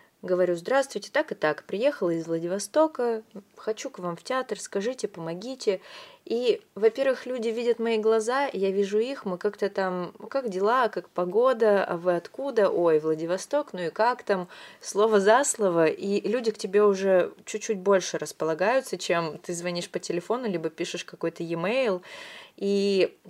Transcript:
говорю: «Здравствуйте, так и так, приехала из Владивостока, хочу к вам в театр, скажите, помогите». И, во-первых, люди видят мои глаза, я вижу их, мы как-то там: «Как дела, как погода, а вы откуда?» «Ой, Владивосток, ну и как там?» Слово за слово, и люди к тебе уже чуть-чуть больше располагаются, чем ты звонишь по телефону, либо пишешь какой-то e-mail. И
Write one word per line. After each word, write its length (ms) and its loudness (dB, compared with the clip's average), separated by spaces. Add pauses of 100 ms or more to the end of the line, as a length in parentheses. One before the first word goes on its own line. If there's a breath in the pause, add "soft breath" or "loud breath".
(200 loud breath)
говорю: 360 0
«Здравствуйте, 540 -2
так 220 -2
и 20 -8
так, 300 -2
приехала 460 0
из 160 -4
Владивостока, 960 0 (340)
хочу 320 -6
к 100 -14
вам 180 -6
в 60 -18
театр, 380 -4
скажите, 480 -4
помогите». 720 -4 (460 loud breath)
И, 340 0 (140)
во-первых, 500 2
люди 260 -4
видят 280 0
мои 200 0
глаза, 540 2
я 200 0
вижу 260 0
их, 260 -2
мы 140 -4
как-то 320 -2
там: 420 -2 (160)
«Как 220 -4
дела, 380 2
как 200 -8
погода, 760 2
а 120 -2
вы 200 2
откуда?» 520 0
«Ой, 300 4
Владивосток, 760 -2
ну 120 -6
и 60 -4
как 320 0
там?» 260 -2 (340 loud breath)
Слово 380 4
за 240 6
слово, 420 2
и 420 0
люди 220 0
к 80 -4
тебе 240 2
уже 500 4 (140)
чуть-чуть 320 -4
больше 400 2
располагаются, 800 -2
чем 400 -2
ты 160 -8
звонишь 340 -6
по 100 -6
телефону, 480 -4
либо 220 -2
пишешь 360 -8
какой-то 400 -6
e-mail. 580 -2 (540 loud breath)
И 600 2 (140)